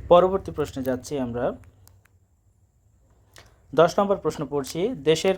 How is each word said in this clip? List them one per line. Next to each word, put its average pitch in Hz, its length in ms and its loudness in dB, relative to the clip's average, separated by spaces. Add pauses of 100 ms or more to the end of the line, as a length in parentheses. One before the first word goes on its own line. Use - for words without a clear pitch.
পরবর্তী 185 440 4
প্রশ্নে 143 300 -6
যাচ্ছি 127 360 -6
আমরা। 123 340 -4 (2250)
দশ 170 240 4
নম্বর 202 180 2
প্রশ্ন 156 300 -4
পড়ছি, 147 420 -4
দেশের 160 500 0